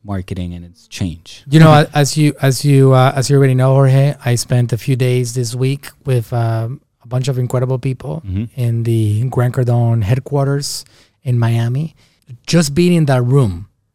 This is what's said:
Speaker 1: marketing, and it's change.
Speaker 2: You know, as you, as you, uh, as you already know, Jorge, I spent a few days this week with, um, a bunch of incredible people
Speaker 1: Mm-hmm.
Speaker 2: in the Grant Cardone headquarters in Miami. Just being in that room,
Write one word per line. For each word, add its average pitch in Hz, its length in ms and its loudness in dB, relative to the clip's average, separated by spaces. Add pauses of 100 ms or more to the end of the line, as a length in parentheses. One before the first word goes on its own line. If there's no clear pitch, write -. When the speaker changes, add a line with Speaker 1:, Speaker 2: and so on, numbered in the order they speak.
Speaker 1:
marketing, 92 520 -8
and 85 100 -16
it's - 220 -20
change. - 600 -10
Speaker 2:
You 143 120 4
know, 156 340 8
as 147 240 0
you, 151 240 2
as 135 240 0
you, 135 280 6
uh, 131 220 4
as 135 140 -2
you 139 80 4
already 135 160 2
know, 131 200 2
Jorge, 135 420 2 (100)
I 120 80 0
spent 120 400 -2
a 113 60 -2
few 135 160 -2
days 123 400 -2
this 120 180 -6
week 131 360 -4 (160)
with, 123 280 -2
um, 113 480 -4 (220)
a 120 40 -20
bunch 127 200 -4
of 127 100 -2
incredible 127 400 -2
people 135 480 -8
Speaker 1:
Mm-hmm. 98 200 -4 (140)
Speaker 2:
in 117 240 -2
the 110 460 0
Grant 123 260 -2
Cardone 120 480 0
headquarters 139 840 -4 (360)
in 123 160 -2
Miami. 117 580 -2 (520)
Just 156 260 0
being 175 200 2
in 165 140 2
that 127 140 2
room, 123 460 0 (280)